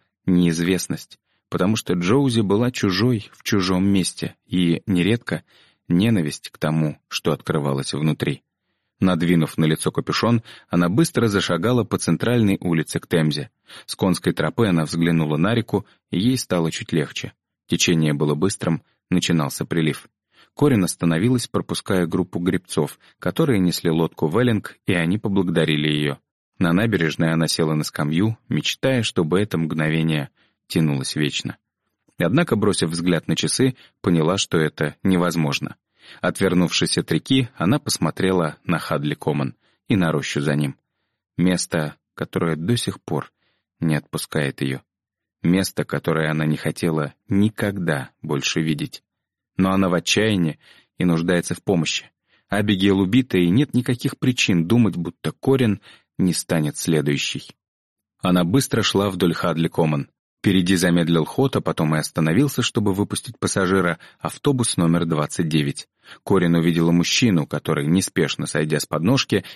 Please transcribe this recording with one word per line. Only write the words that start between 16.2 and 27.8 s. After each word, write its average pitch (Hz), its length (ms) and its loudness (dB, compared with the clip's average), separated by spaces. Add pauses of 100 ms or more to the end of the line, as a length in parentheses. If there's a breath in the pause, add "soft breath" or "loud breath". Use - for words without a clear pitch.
стало 85 320 -2
чуть - 220 -10
легче. - 400 -4 (340)
Течение 80 480 2
было 73 200 0
быстрым, 85 480 -2 (280)
начинался 82 540 0
прилив. 78 440 -2 (480 soft breath)
Корин 131 280 4
остановилась, 90 640 0
пропуская 90 580 -2
группу 90 320 -4
гребцов, 85 600 -2 (200 soft breath)
которые 120 400 0
несли 87 320 0
лодку 80 380 0
в 82 100 0
Эллинг, 117 480 0
и 101 80 0
они 87 240 0
поблагодарили 82 720 0
ее. 73 300 -2 (400)
На 85 140 2
набережной 85 600 2
она 82 160 0
села 78 260 0
на 76 100 -2